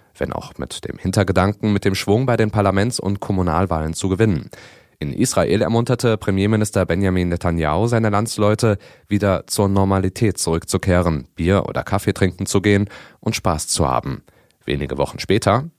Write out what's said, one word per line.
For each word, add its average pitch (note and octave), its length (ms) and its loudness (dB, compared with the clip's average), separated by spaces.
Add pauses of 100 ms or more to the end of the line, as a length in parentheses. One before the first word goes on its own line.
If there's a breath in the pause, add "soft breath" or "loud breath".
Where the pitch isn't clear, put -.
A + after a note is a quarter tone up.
(180 loud breath)
wenn C2+ 140 -6
auch - 240 -12
mit - 300 -10
dem - 100 -8
Hintergedanken, G2 800 2
mit G2 100 -2
dem G2 100 2
Schwung A2 300 0
bei A#2+ 140 2
den G#2+ 120 2
Parlaments- G2 480 2
und G2+ 220 -4
Kommunalwahlen F2 720 0
zu - 160 -4
gewinnen. F#2 400 2 (500 loud breath)
In C#2 140 -6
Israel F#2+ 480 0
ermunterte A#2 560 0
Premierminister G2+ 720 0
Benjamin F#2 420 0
Netanyahu E2+ 580 0
seine A2+ 220 0
Landsleute, G#2+ 720 0 (300 loud breath)
wieder G2 380 0
zur G2+ 220 0
Normalität G2 680 0
zurückzukehren, E2+ 960 0
Bier F2+ 340 2
oder - 140 -4
Kaffee G2 320 -2
trinken F#2+ 320 -2
zu F#2+ 160 0
gehen G2+ 260 2 (320 loud breath)
und G#2 160 -4
Spaß E2 300 -2
zu D#2+ 200 0
haben. B1+ 360 -2 (420 soft breath)
Wenige C#2 340 -4
Wochen - 220 -4
später G#2 460 2 (120)